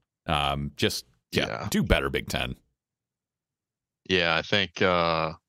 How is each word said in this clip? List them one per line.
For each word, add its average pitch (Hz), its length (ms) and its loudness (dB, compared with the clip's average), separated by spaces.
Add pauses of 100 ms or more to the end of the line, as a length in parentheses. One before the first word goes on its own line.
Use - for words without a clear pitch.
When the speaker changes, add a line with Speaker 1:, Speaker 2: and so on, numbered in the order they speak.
(260)
Speaker 1:
Um, 71 500 -2
just, - 300 -2 (260)
yeah, - 140 0
Speaker 2:
Yeah. 58 240 -6
Speaker 1:
do 208 120 0
better, 71 280 2
Big 67 180 -4
Ten. 65 280 -4 (1500)
Speaker 2:
Yeah, 85 280 2
I 80 60 0
think, 98 400 -2
uh, 82 500 2 (160)